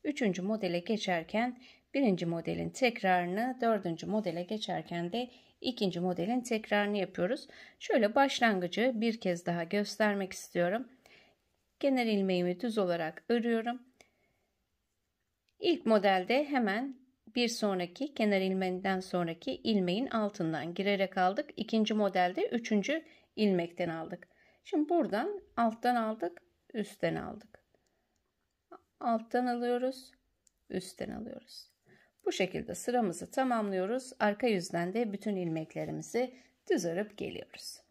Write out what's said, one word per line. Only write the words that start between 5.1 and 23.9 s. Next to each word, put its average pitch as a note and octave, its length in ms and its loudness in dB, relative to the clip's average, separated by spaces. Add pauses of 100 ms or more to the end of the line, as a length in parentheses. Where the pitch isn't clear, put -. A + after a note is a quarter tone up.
de A#3+ 180 -4 (300)
ikinci F#3+ 400 -2
modelin F3+ 400 0
tekrarını G#3 580 0
yapıyoruz. F#3 500 -2 (300)
Şöyle A3+ 360 2
başlangıcı A#3 800 2
bir A3+ 260 0
kez F3 260 -2
daha E3+ 180 -2
göstermek G3+ 680 0
istiyorum. F#3 560 -2 (920)
Kenar C4 260 4
ilmeğimi F3+ 540 2
düz A3+ 180 0
olarak E3+ 500 0
örüyorum. A#3 540 0 (1800)
İlk - 280 0
modelde G3+ 580 4
hemen B3+ 640 -2 (260)
bir A#3+ 140 2
sonraki G3+ 640 -2
kenar G#3 260 4
ilmeğinden F#3+ 600 0
sonraki F3 520 -2
ilmeğin G3+ 540 2
altından E3+ 680 -2
girerek G3 440 0
aldık. G3 380 2
İkinci G#3+ 380 0
modelde G3 540 2
üçüncü A3+ 560 0 (320)
ilmekten F3 520 2
aldık. E3 400 -8 (360)